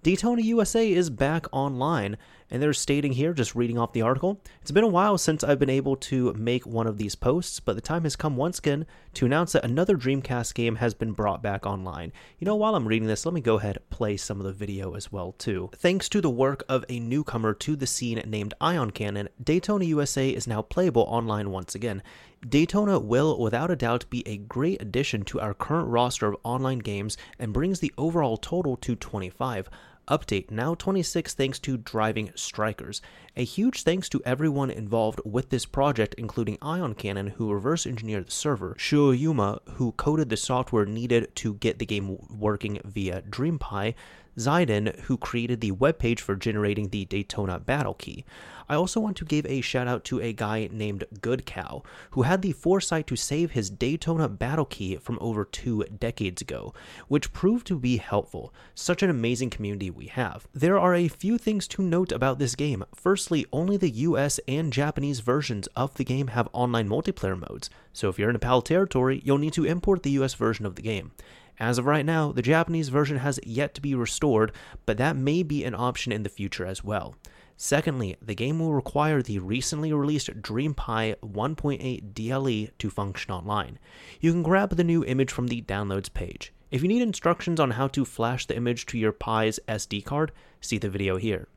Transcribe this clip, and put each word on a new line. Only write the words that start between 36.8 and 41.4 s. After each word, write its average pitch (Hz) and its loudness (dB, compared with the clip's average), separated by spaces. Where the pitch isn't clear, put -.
Cannon, 101 -4
who 104 -2
reverse 120 0
engineered 107 -4
the - -12
server, 95 -2
Shuoyuma, 139 4
who 120 -2
coded 147 0
the 107 0
software 123 2
needed 117 0
to 107 -2